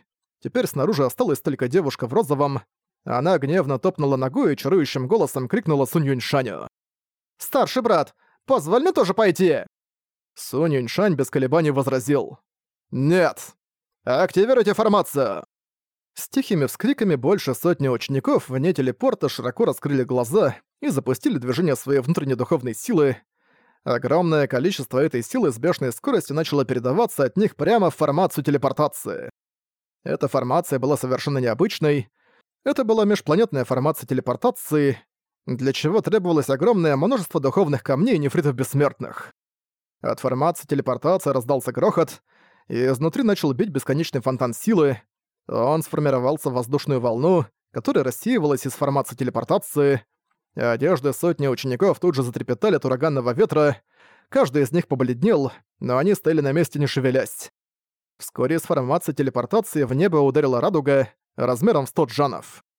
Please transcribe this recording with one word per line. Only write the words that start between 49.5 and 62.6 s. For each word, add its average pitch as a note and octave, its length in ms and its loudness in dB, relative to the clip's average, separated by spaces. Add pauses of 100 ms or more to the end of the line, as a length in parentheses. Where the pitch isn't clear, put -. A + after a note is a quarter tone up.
Одежды B2+ 600 0
сотни D#3+ 340 0
учеников C3 500 0
тут F3+ 160 2
же C3+ 80 0
затрепетали B2 540 0
от C3+ 80 -4
ураганного C3 480 0
ветра. C#3+ 460 2 (500)
Каждый D3 340 2
из B2+ 80 0
них E3 160 0
побледнел, C3+ 640 0 (300)
но B2 160 -2
они E3+ 160 2
стояли D#3+ 300 2
на C3+ 100 0
месте, D#3 260 0
не C#3+ 80 2
шевелясь. B2+ 640 -2 (680)
Вскоре C3+ 380 -2
из D#3+ 40 -2
формации C#3+ 540 -2
телепортации C#3 720 0
в B2+ 100 -2
небо D#3+ 240 2
ударила C3+ 420 2
радуга C#3+ 480 2 (280)
размером B2+ 500 0
в - 20 -14
сто D#3+ 160 0
джанов. B2 580 -4 (160)